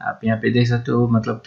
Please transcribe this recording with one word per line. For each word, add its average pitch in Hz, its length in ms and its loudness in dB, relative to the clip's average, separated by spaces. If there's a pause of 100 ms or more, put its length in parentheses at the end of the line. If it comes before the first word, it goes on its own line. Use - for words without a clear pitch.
आप - 220 -8
यहाँ 110 140 0
पे 113 140 0
देख 120 160 2
सकते 120 240 -2
हो, 120 180 2
मतलब 113 380 0